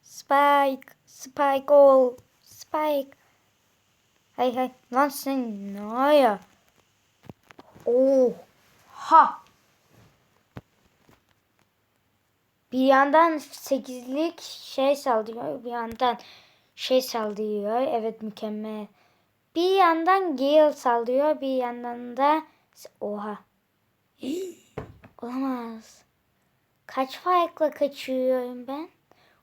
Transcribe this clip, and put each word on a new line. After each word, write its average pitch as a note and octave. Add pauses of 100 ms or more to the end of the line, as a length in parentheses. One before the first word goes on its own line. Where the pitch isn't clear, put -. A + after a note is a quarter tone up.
Spike. C#4 (120)
Spike C#4
ol. C4 (240)
Spike. D4 (1160)
Hay B3+
hay. B3+ (220)
Lan C#4
sen A#3
ne A#3
ya? A3+ (1500)
Oha. - (3250)
Bir C4
yandan C#4+
sekizlik C4
şey -
saldırıyor. A3+
Bir A#3+
yandan A#3 (580)
şey B3+
saldırıyor. G#3+
Evet A3
mükemmel. G#3+ (680)
Bir F4+
yandan E4+
Gale D4
saldırıyor. B3+
Bir C4+
yandan A#3+
da... D4+ (580)
Oha. G#3 (840)
<gasps> A#3+ (920)
Olamaz. A#3+ (840)
Kaç C4
farkla E4+
kaçıyorum B3+
ben? D4 (540)